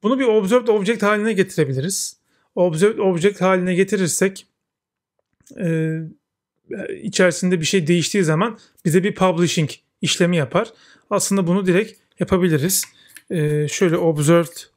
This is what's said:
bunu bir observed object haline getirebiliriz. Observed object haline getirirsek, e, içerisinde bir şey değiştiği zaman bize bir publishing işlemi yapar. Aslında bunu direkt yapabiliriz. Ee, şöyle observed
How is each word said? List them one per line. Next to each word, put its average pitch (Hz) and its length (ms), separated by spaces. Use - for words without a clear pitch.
bunu 247 160
bir 269 60
observed 220 440
object 214 340
haline 208 300
getirebiliriz. 156 840
Observed 180 440
object 190 420
haline 185 340
getirirsek, 190 720
e, 160 400
içerisinde 180 580
bir 156 60
şey 180 200
değiştiği 175 380
zaman 175 340
bize 175 200
bir 208 100
publishing 175 560
işlemi 175 360
yapar. 165 360
Aslında 196 360
bunu 180 200
direkt 190 320
yapabiliriz. 175 640
Ee, 151 380
şöyle 170 280
observed 165 600